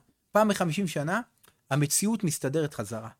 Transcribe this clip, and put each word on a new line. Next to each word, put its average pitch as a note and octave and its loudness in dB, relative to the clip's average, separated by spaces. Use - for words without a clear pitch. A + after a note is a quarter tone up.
פעם G#3+ 6
בחמישים F#3+ 0
שנה, D#3+ -2
המציאות D3 2
מסתדרת D3+ -2
חזרה. A2+ -8